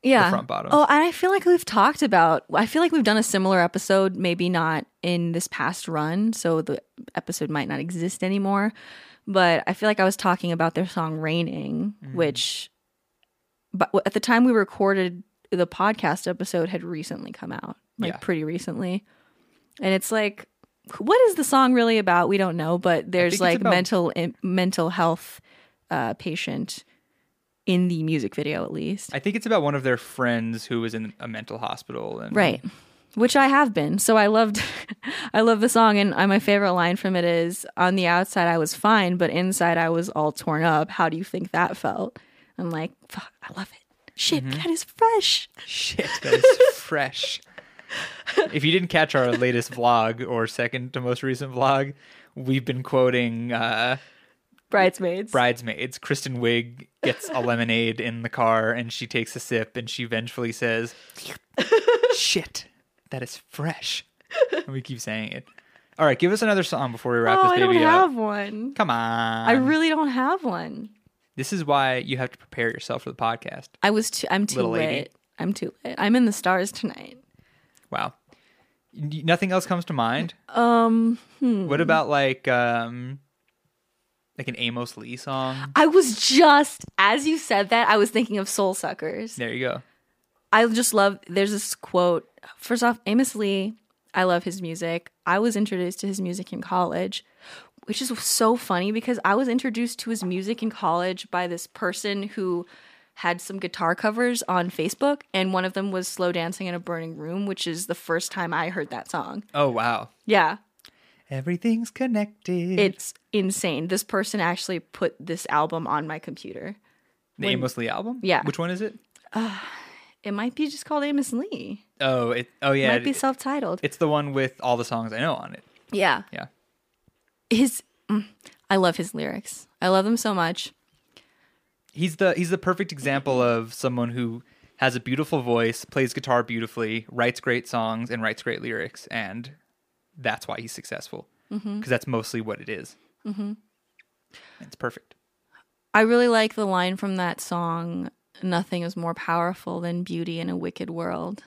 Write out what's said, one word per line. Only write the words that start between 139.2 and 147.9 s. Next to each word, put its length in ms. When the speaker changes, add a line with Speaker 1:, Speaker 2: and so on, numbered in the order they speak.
Speaker 1:
that's 260
why 140
he's 120
successful. 540
Speaker 2:
Mm-hmm. 300
Speaker 1:
'Cause 100
that's 160
mostly 340
what 200
it 80
is. 280
Speaker 2:
Mm-hmm. 280
Speaker 1:
It's 160
perfect. 380
Speaker 2:
I 100
really 260
like 260
the 120
line 300
from 200
that 240
song, 720